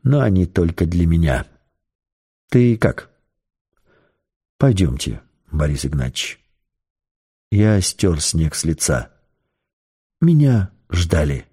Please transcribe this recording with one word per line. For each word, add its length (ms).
Но 160
они 280
только 380
для 220
меня. 400
Ты 260
как? 320
Пойдёмте, 640
Борис 340
Игнатьевич. 540
Я 280
стёр 400
снег 360
с 80
лица. 480
Меня 520
ждали. 640